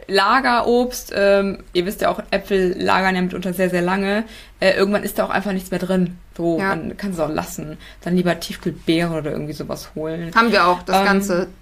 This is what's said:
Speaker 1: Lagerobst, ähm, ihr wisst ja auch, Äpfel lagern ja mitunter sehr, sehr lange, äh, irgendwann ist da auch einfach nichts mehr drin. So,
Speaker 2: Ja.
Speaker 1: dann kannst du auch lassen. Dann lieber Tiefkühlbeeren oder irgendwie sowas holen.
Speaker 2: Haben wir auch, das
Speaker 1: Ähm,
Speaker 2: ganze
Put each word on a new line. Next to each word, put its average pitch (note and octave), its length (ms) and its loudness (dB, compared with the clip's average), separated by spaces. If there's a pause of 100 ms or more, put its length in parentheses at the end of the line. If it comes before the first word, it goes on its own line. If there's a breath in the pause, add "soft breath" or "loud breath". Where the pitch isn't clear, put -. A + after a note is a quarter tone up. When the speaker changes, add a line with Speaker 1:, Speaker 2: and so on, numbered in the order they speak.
Speaker 1:
Lagerobst, A#3+ 1080 2
ähm, G3 440 4 (140)
ihr F3 140 2
wisst G#3 140 -6
ja - 100 2
auch, F3 100 -4 (100)
Äpfel F#3+ 480 0
lagern F#3+ 360 2
ja F3+ 80 0
mitunter F3+ 300 -4
sehr, F3+ 180 0
sehr F3 120 0
lange, G3 420 0 (360 loud breath)
äh, F#3+ 160 4
irgendwann G3 260 2
ist - 160 -6
da G3 60 2
auch F#3+ 60 -6
einfach G3 220 -2
nichts F#3+ 180 -6
mehr F3+ 100 -2
drin. F#3 380 0 (180)
So, E3+ 220 0
Speaker 2:
Ja. G3 120 0
Speaker 1:
dann E3 260 -6
kannst F#3+ 220 -6
du D#3+ 40 0
auch D3 80 -2
lassen. D#3+ 480 -8 (240 loud breath)
Dann F3 140 0
lieber F3 220 2
Tiefkühlbeeren E3+ 760 -2
oder D3+ 160 -4
irgendwie D3 240 -6
sowas - 400 -10
holen. D#3+ 400 -6
Speaker 2:
Haben A3 180 4
wir F3+ 140 4
auch, F3+ 160 2
das F#3 160 0
Speaker 1:
Ähm, G3 60 4
Speaker 2:
ganze G3 440 2 (120)